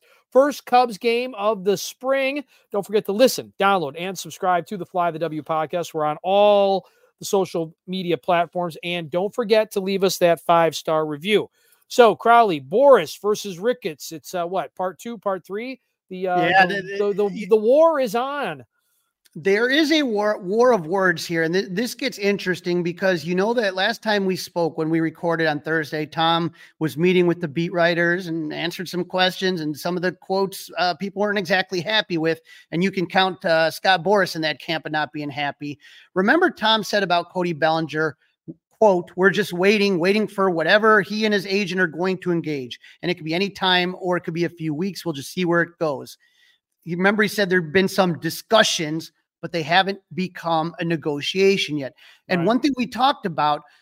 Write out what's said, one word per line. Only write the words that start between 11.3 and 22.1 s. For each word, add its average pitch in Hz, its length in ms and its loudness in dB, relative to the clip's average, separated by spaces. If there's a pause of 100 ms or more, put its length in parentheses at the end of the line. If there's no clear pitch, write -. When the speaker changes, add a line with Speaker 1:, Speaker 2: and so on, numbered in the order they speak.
Speaker 1:
So, 226 260 6
Crowley, 226 460 4
Boras 196 600 4
versus 202 380 -4
Ricketts. 202 540 -6
It's, 160 200 -16
uh, 175 140 -4
what, 175 300 -6
part 185 240 -6
two, 233 180 -12
part 190 260 -6
three? 240 360 -10 (280)
The, 185 200 -6
uh, 180 120 0
Speaker 2:
Yeah, 180 260 4
Speaker 1:
the, 190 80 -2
Speaker 2:
the, 196 240 -8
the, 202 160 0
Speaker 1:
the, 202 160 0
the, 185 160 -8
the 208 100 4
war 294 420 4
is 240 160 -2
on. 233 500 -6 (720)
Speaker 2:
There 196 340 0
is 285 240 2
a 311 100 4
war, 214 380 -2
war 226 320 2
of 185 140 0
words 180 380 0
here, 165 180 -2
and 160 100 0
th-, 196 180 0
this 226 240 -4
gets - 240 -6